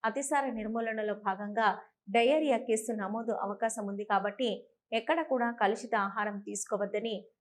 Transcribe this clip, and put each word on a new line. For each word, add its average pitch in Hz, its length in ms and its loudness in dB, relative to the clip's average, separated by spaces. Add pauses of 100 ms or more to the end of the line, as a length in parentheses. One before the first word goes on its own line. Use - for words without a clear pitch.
అతిసార 269 400 0 (140)
నిర్మూలనలో 220 540 -2 (140)
భాగంగా 208 400 0 (420)
డయేరియా 254 480 6
కేసు 220 340 0 (120)
నమోదు 220 280 -2 (140)
అవకాశం 208 460 -2
ఉంది 202 120 -6 (100)
కాబట్టి 202 360 2 (440)
ఎక్కడ 262 280 2
కూడా 247 300 0 (100)
కలుషిత 226 340 2 (120)
ఆహారం 208 400 -4
తీసుకోవద్దని 208 680 -4 (260)